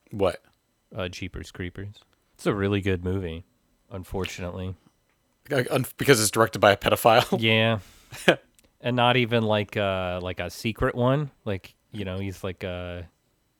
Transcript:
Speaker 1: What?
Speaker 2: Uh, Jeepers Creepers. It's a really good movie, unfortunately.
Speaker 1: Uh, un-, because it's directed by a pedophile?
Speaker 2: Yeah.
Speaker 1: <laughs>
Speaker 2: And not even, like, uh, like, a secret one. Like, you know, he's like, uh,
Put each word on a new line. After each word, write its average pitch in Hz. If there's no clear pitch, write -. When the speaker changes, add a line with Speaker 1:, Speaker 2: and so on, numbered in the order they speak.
Speaker 1:
What? 98
Speaker 2:
Uh, 92
Jeepers 90
Creepers. 98
It's -
a 147
really 101
good 92
movie, 90
unfortunately. 92
Speaker 1:
Uh, 143
un-, 131
because 127
it's 107
directed 113
by 101
a -
pedophile? 113
Speaker 2:
Yeah. 110
Speaker 1:
<laughs> 165
Speaker 2:
And 120
not 123
even, 117
like, 107
uh, 92
like, 90
a 87
secret -
one. 135
Like, 98
you 104
know, 92
he's 98
like, 95
uh, 90